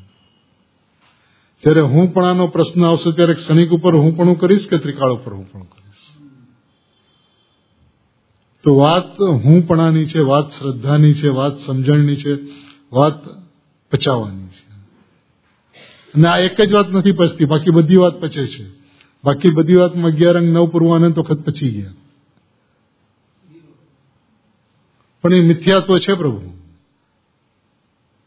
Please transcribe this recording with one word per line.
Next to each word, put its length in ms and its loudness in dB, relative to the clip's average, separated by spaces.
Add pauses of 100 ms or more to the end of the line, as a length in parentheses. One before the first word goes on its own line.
(1600)
જ્યારે 180 4
હુંપણાનો 680 0
પ્રશ્ન 380 0
આવશે, 260 0
ત્યારે 220 2
ક્ષણિક 380 0
ઉપર 240 0
હુંપણું 440 2
કરીશ 280 0
કે 100 -2
ત્રિકાળ 340 -4
ઉપર 220 -10
હુંપણું 360 -20
કરીશ? 100 -20 (2750)
તો 120 2
વાત 460 0
હુંપણાની 840 2
છે, 140 -6
વાત 320 0
શ્રદ્ધાની 640 0
છે, 140 -4
વાત 320 -4
સમજણની 560 -2
છે, 180 -6 (580)
વાત 220 0 (800)
પચાવવાની 560 -6
છે. 260 -20 (1400)
અને 120 4
આ 100 0
એક 240 -2
જ 120 0
વાત 160 2
નથી 220 0
પચતી, 340 0
બાકી 260 -2
બધી 240 4
વાત 180 4
પચે 340 -8
છે. 180 -14 (580)
બાકી 260 0
બધી 260 2
વાતમાં 360 2
અગિયાર 260 2
અંગ 100 0
નવ 200 2
પૂર્વ 280 0
અનંત 240 2
વખત 200 -4
પચી 320 -6
ગયા. 220 -10 (3250)
પણ 120 0
એ 60 4
મિથ્યાત્વ 600 2
છે, 140 -2
પ્રભુ. 400 -8 (1700)